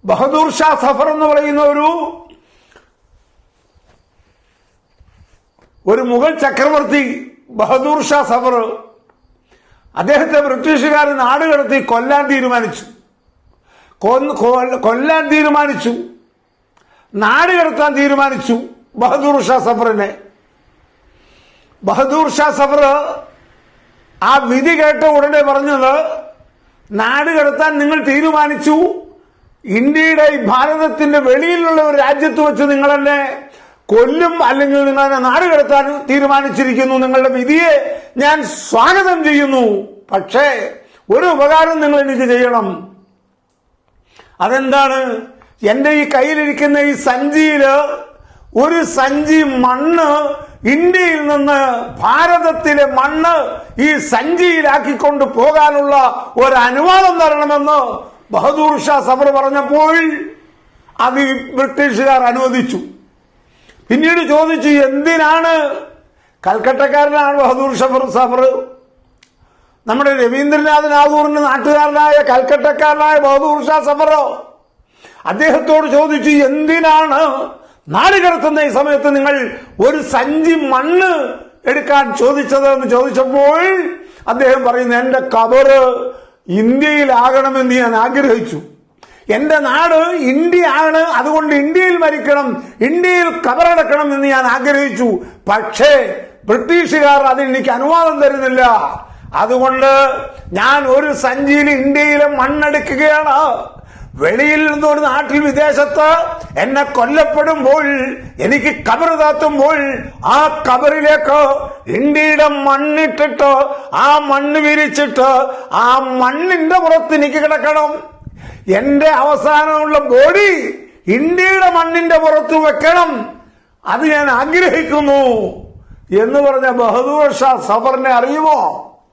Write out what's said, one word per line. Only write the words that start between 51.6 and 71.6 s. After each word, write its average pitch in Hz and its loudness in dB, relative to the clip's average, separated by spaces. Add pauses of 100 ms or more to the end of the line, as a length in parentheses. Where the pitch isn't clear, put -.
ഭാരതത്തിലെ 320 2
മണ്ണ് 285 -2 (220)
ഈ 302 0
സഞ്ചിയിലാക്കിക്കൊണ്ട് 285 0
പോകാനുള്ള 285 2 (120)
ഒരു 262 2
അനുവാദം 339 2
തരണമെന്ന് 294 0 (300)
ബഹദൂർ 302 0
ഷാ 285 0
സഫർ 262 0
പറഞ്ഞപ്പോൾ 294 0 (800)
അത് 262 -2
ഈ 269 -4
ബ്രിട്ടീഷുകാർ 269 0
അനുവദിച്ചു. 247 -2 (1120)
പിന്നീട് 320 0
ചോദിച്ചു, 311 0
എന്തിനാണ്? 302 0 (720)
കൽക്കട്ടക്കാരനാണ് 277 0
ബഹദൂർ 262 0
ഷഫർ, 262 -2
സഫർ. 254 0 (1200)
നമ്മുടെ 277 0
രവീന്ദ്രനാഥ് 294 0
ടാഗോറിന്റെ 294 2
നാട്ടുകാരനായ 294 2